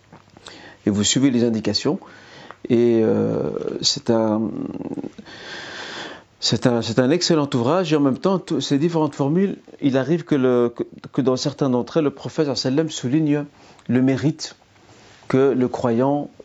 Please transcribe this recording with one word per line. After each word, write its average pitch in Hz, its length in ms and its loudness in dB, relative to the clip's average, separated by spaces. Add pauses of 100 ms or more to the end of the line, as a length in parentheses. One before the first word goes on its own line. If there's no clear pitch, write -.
(880)
et 110 40 4
vous 101 140 0
suivez 131 260 2
les 120 140 2
indications, 110 540 0 (680)
et, 117 340 4
euh, 107 480 0 (320)
c'est - 280 -2
un, 110 300 2 (2000)
c'est - 260 0
un, 120 140 4
c'est 110 180 0
un 131 120 4
excellent 160 420 2
ouvrage, 151 400 0
et 156 40 4
en 147 40 2
même 135 180 2
temps, 185 200 0
tout, - 220 -4
ces 139 180 0
différentes 156 360 0
formules, 170 440 0 (220)
il 135 180 0
arrive 147 260 0
que, - 100 0
le, 123 400 2
que, - 100 -6 (280)
que - 80 0
dans 127 160 2
certains 139 320 -2
d'entre 123 300 0
elles, 156 60 2
le 139 60 2
prophète, 143 360 -4
sallallahu 131 160 -2
alayhi 131 160 0
wa 160 60 2
sallam, 156 60 -4
souligne 147 540 0 (440)
le 120 120 2
mérite 135 560 0 (720)
que 131 240 4
le 123 160 2
croyant, 131 640 0 (140)